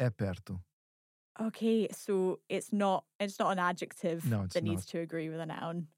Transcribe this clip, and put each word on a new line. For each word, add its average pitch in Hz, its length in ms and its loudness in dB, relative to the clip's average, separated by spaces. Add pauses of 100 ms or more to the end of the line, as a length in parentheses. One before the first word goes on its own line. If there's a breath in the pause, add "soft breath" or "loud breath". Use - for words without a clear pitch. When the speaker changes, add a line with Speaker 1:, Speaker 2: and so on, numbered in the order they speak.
Speaker 1:
é 127 80 4
perto. 95 500 -4 (800)
Speaker 2:
Okay, 220 540 2
so 185 560 0
it's - 240 -2
not, 196 320 4 (160)
it's 196 180 -2
not 190 120 2
an 190 80 2
adjective 175 680 0
Speaker 1:
No, 107 200 2
it's 92 100 -4
Speaker 2:
that 170 100 2
needs 165 220 0
Speaker 1:
not. - 60 -14
Speaker 2:
to 170 80 -2
agree 165 280 -4
with 160 100 -6
a 165 60 -6
noun. 165 540 -6